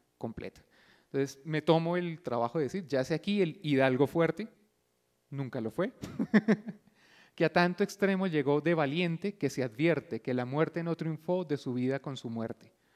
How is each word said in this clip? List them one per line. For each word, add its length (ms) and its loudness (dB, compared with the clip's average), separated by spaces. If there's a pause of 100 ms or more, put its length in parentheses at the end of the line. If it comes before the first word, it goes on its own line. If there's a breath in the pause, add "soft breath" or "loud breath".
(180)
completa. 440 -10 (440 soft breath)
Entonces, 400 -4
me 160 -2
tomo 340 4
el 260 -4
trabajo 360 -2
de 80 0
decir, 220 -6
"Ya 180 0
sé 80 -2
aquí 280 0
el 220 0
hidalgo 420 4
fuerte, 440 0 (800)
nunca 320 -8
lo 100 -4
fue", 300 -2
<laughs> 800 -2 (540 soft breath)
"que 100 2
a 80 0
tanto 300 2
extremo 440 0
llegó 320 2
de 140 2
valiente, 640 -2
que 120 -2
se 140 -4
advierte 580 0
que 120 -4
la 120 -2
muerte 380 -2
no 140 -2
triunfó 480 -4
de 120 -2
su 160 -6
vida 280 0
con 160 -10
su 120 -10
muerte. 440 -8 (220 soft breath)